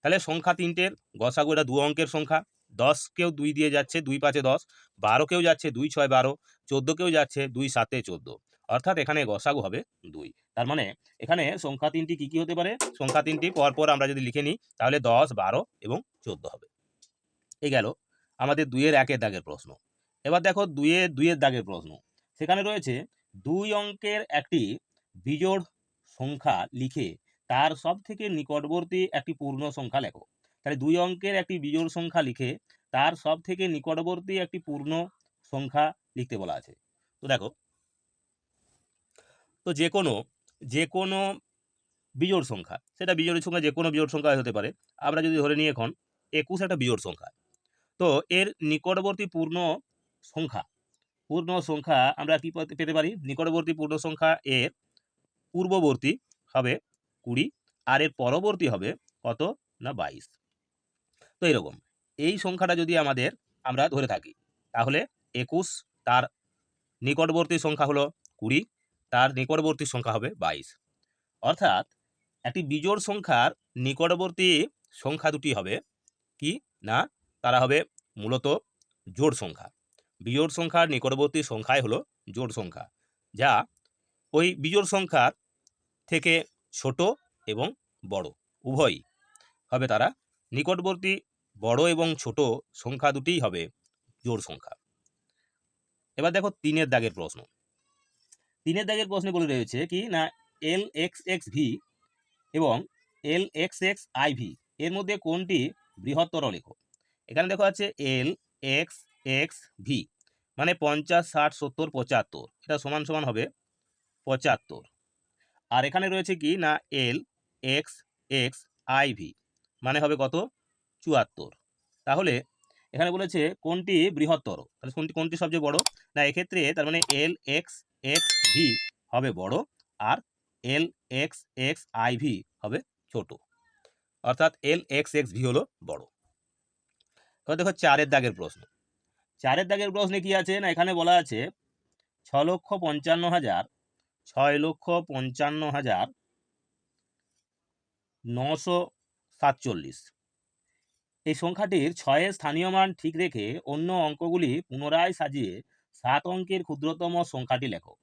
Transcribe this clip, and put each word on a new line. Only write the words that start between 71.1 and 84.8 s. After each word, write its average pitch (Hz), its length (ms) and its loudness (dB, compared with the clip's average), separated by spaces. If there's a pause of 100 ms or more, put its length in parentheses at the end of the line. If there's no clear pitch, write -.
অর্থাৎ 139 420 2 (600)
একটি 123 160 -4 (100)
বিজোড় 180 360 0
সংখ্যার 165 420 2 (360)
নিকটবর্তী 175 640 2 (480)
সংখ্যা 156 340 -2
দুটি 147 220 -2
হবে 98 200 -2 (640)
কি 151 120 -2 (320)
না, 107 140 0 (460)
তারা 123 160 4
হবে 131 180 4 (400)
মূলত 120 280 -2 (600)
জোড় 131 340 2
সংখ্যা। 85 260 -12 (540)
বিজোড় 139 360 0
সংখ্যার 170 320 2
নিকটবর্তী 139 540 0
সংখ্যাই 123 380 0
হলো 117 160 0 (380)
জোড় 120 180 -6
সংখ্যা, 92 320 -10 (480)
যা 131 180 4 (800)
ওই 165 140 6 (160)
বিজোড় 185 300 2